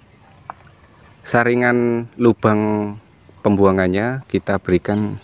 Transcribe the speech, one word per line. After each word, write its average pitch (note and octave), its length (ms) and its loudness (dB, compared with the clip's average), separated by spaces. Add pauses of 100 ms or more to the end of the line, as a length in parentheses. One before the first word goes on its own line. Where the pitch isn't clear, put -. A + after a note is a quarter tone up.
(1200)
saringan A#2+ 960 0
lubang G#2+ 800 0 (480)
pembuangannya G2 800 0
kita G2 320 -4
berikan G#2 640 -2